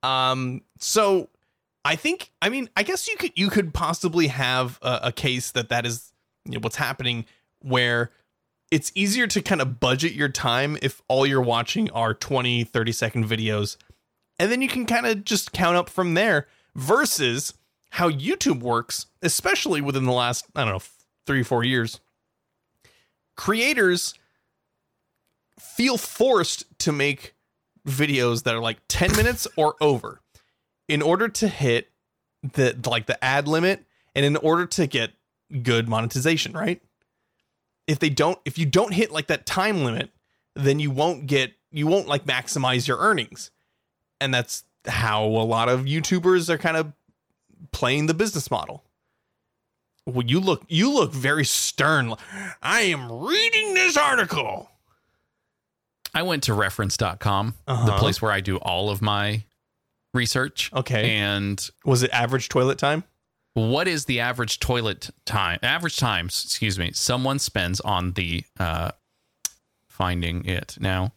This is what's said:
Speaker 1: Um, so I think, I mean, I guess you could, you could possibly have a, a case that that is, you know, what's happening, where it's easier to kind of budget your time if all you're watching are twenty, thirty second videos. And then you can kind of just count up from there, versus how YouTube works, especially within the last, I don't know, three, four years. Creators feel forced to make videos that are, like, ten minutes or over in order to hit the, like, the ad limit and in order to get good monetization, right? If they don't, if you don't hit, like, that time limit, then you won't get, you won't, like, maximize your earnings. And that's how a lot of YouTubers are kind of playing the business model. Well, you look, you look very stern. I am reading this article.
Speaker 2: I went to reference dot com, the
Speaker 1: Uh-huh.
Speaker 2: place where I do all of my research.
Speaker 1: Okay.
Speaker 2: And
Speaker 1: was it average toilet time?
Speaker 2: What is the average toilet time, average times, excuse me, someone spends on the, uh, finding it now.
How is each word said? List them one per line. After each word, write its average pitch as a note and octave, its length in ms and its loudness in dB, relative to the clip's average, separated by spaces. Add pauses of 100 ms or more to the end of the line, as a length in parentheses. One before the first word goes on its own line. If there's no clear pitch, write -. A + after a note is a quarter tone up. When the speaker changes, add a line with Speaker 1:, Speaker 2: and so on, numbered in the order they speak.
Speaker 1:
Um, C3 600 0 (180)
so G3+ 480 2 (560)
I D3+ 140 0
think, E4+ 340 -4 (100)
I F3+ 60 0
mean, B3 300 -4
I G3+ 60 0
guess F#4 260 -4
you G#4 80 -6
could, - 200 -6
you F#3+ 120 4
could F#3+ 240 0
possibly E3 540 0
have B2+ 540 -2
a, B2 220 -2
a A#2+ 80 -2
case B2+ 400 -4
that A#2+ 160 -2
that A#2+ 180 -2
is, A#2 280 -8 (320)
you - 80 -10
know, - 80 -6
what's A2+ 160 -4
happening, B2 480 -4 (360)
where A#2+ 500 0 (600)
it's D#3 220 0
easier G3+ 320 2
to G3 160 0
kind F3 200 0
of B2+ 180 -2
budget C3 340 0
your D3 160 -2
time C3+ 540 -2
if - 240 -4
all C3+ 180 4
you're C3+ 160 2
watching A#2 480 0
are A2+ 240 0
twenty, B2 500 0
thirty A2+ 280 0
second A2 360 -2
videos. G#2+ 500 -2 (600)
And G3+ 140 0
then B3 100 0
you C4+ 60 0
can B3 180 -4
kind A#3 220 0
of G#3 180 -2
just - 280 -4
count F3 220 2
up F3 140 0
from F3 240 0
there, F3 320 2 (300)
versus C#3 800 0 (340)
how F3 220 0
YouTube D#3 480 0
works, A#2 480 -2 (160)
especially G3 580 0
within C3+ 240 0
the B2+ 60 2
last, B2 340 0 (100)
I C#3 100 0
don't G#2 80 0
know, F#2+ 80 -4 (440)
three, C#3 160 0
four A#2 220 0
years. B2 360 0 (1400)
Creators A3 800 2 (1400)
feel B3 400 -2
forced - 680 2 (160)
to E3 100 0
make C#3+ 420 -2 (540)
videos C3 560 2
that A#2+ 100 0
are, A2+ 80 -2
like, A2+ 160 -2 (100)
ten - 280 2
minutes - 320 2 (100)
or D3+ 240 4
over C3 400 2 (680)
in D3+ 140 0
order F3+ 260 2
to G#3+ 200 0
hit C3 420 0 (540)
the, C3 340 0 (100)
like, A#2 200 -2
the - 180 -2
ad C#3 220 2
limit E3+ 360 2 (300)
and C#3 100 2
in D3 140 4
order E3+ 300 2
to - 180 0
get A#2 280 -2 (500)
good A#2 260 2
monetization, B2 640 0
right? E3 300 -4 (1040)
If D3+ 100 0
they D#3 140 2
don't, D#3 340 2
if C#3+ 140 -8
you D#3+ 80 2
don't G3 260 4
hit, G#3 160 2
like, D#3 180 -4
that D#3 200 -2
time F#3+ 360 0
limit, A2+ 280 -2 (440)
then C#3 220 2
you D3 140 0
won't D3 340 0
get, C3+ 280 0 (180)
you D3+ 160 -2
won't, F3+ 200 2
like, C#3+ 180 0
maximize B2+ 600 0
your D#3 120 0
earnings. F3 500 -2 (720)
And C3+ 100 0
that's B2 320 -2 (220)
how G#2+ 400 0
a A2 160 2
lot A2+ 280 2
of B2+ 160 2
YouTubers E3+ 640 2
are D#3+ 100 0
kind D#3+ 180 0
of D3+ 160 -2 (800)
playing C#3 340 0
the D#3+ 80 2
business F3+ 380 -2
model. G#2+ 320 -6 (1200)
Well, B2 200 -2
you D3+ 140 2
look, - 280 0
you G3+ 260 2
look F3 200 2
very C#3 320 0
stern. C#3 680 0 (480)
I G#3 200 2
am C#3+ 300 0
reading G#4 600 0
this F#4 240 4
article. F3+ 720 0 (1400)
Speaker 2:
I D#3 80 0
went E3+ 220 -2
to A#2+ 100 0
reference G2+ 420 0
dot F#2 240 -2
com, G#2 360 0 (100)
the C3+ 80 -4
Speaker 1:
Uh-huh. A2+ 240 2
Speaker 2:
place G2+ 240 2
where A2 100 2
I G2 100 0
do F#2+ 160 -2
all F#2+ 340 -2
of G2 100 -4
my G#2 420 0 (680)
research. B2+ 600 -2
Speaker 1:
Okay. A#2 440 0
Speaker 2:
And G2+ 500 -2 (160)
Speaker 1:
was B2+ 200 4
it B2 80 0
average B2 380 0
toilet C3 280 2
time? D3+ 260 0 (500)
Speaker 2:
What B2 340 2
is D#3+ 180 -2
the B2 140 0
average B2 400 -2
toilet A2+ 500 -2 (160)
time, F#2+ 380 0
average D#3+ 340 -2
times, F2+ 480 -2
excuse G2+ 320 -2
me, F2 160 -4
someone C3 460 -2
spends F#2 420 -2
on F2+ 320 -2
the, F2 300 -2 (160)
uh, E2 320 -2 (960)
finding F2 580 -2
it - 340 -6
now. F#2 380 -2